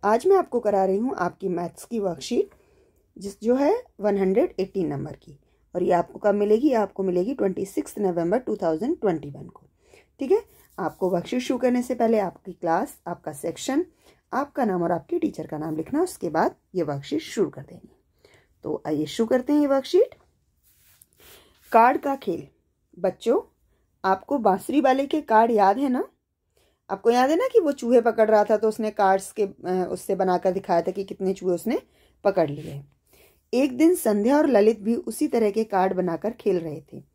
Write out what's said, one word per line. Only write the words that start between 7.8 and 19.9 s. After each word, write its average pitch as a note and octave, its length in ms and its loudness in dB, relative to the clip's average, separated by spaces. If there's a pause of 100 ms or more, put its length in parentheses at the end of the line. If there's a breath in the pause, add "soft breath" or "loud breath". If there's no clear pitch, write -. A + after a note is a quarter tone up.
नवंबर F3+ 400 0
टू A3+ 180 -4
थाउजेंड F#3 440 -2
ट्वेंटी D#3 300 -2
वन C#3 160 -16
को। - 200 -20 (520 soft breath)
ठीक C4+ 120 -4
है, G#4+ 120 2 (360 soft breath)
आपको F3+ 320 -4
वर्कशीट F#3+ 320 -2
शुरू B3+ 160 -2
करने B3 240 2
से B3 120 -4
पहले A3+ 240 0
आपकी F#3 340 -6
क्लास, F3 540 -2
आपका E3+ 260 -10
सेक्शन, C4 520 -4 (480 soft breath)
आपका C#4 320 -4
नाम F#3 180 0
और E3+ 100 0
आपके F3 260 -4
टीचर E3 280 -4
का D3+ 120 -10
नाम D#3 180 -6
लिखना, C4 260 -2
उसके F4+ 260 -6
बाद E3+ 260 0 (200)
ये F3+ 80 -2
वर्कशीट D3 380 -4
शुरू F3+ 300 -2
कर C#3 120 -16
देनी - 260 -20
है। - 400 -20 (340 soft breath)
तो - 240 -6
आइए D#3 200 -4
शुरू A3+ 200 -4
करते B3 260 0
हैं D4 80 4
ये D4 60 2
वर्कशीट। C#4 480 0 (1600 soft breath)